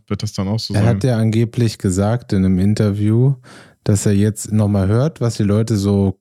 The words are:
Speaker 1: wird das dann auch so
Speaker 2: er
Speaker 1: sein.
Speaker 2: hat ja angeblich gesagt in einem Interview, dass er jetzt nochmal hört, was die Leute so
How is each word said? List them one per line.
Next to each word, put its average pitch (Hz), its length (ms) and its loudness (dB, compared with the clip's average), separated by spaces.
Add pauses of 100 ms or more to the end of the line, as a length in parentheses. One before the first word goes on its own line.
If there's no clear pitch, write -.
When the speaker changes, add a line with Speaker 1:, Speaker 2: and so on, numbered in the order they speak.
Speaker 1:
wird - 160 -6
das 104 100 -6
dann 98 160 -4
auch 110 100 -2
so - 140 -8
Speaker 2:
er 101 80 0
Speaker 1:
sein. 113 80 2
Speaker 2:
hat 104 160 -2
ja 127 120 0
angeblich 113 600 0
gesagt 104 560 -2
in 95 100 2
einem 95 160 2
Interview, 107 760 2 (500)
dass 101 200 0
er 107 60 2
jetzt 101 400 0
nochmal 104 380 2
hört, 127 320 0
was 120 160 -2
die 113 60 0
Leute 110 340 0
so 98 440 0